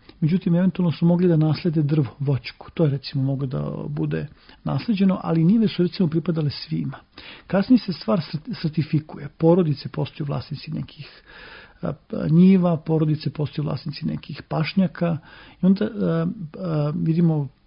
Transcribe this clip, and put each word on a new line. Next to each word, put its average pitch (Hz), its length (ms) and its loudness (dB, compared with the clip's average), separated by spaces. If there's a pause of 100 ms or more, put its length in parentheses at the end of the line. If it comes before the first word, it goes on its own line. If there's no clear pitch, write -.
(200)
Međutim, 170 340 2
eventualno 180 380 2
su 170 140 0
mogli 175 220 4
da 165 80 4
naslede 156 460 2
drvo, 147 240 2 (120)
voćku. - 520 -4
To 175 140 0
je, 143 60 2
recimo, 135 340 -4
moglo 135 220 -2
da 147 260 -6 (160)
bude 151 380 -4 (380)
nasleđeno, 185 580 0
ali 165 220 2
njive 214 240 4
su, - 140 -2
recimo, 175 260 0
pripadale 160 420 -2
svima. 156 480 -6 (480)
Kasnije 202 320 4
se - 140 -4
stvar 208 280 -2
strati-, 160 340 -8
stratifikuje. 151 720 -4 (100)
Porodice 165 500 2
postaju 147 380 -6
vlasnici 139 440 -8
nekih, - 520 -12 (600)
e, - 100 -4 (380)
njiva, 175 460 6
porodice 156 540 -2
postaju 147 340 -6
vlasnici 151 420 -8
nekih 151 420 -8
pašnjaka 165 720 -2 (440)
i 180 40 4
onda, 196 180 4
e, 220 40 -2
e, 175 360 -2 (720)
vidimo 160 540 0 (180)